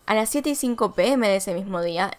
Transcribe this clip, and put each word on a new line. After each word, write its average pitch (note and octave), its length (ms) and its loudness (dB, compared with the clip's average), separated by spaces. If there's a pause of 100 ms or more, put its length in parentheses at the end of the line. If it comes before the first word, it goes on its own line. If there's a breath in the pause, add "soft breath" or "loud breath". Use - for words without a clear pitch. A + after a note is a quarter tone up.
A G#3+ 80 2
las A3 140 2
siete C#4+ 200 0
y C#4+ 60 0
cinco A#3+ 380 -2
P A3 180 2
M B3 160 2
de G3 80 4
ese F#3+ 180 -4
mismo F3+ 300 -4
día, F3 360 -2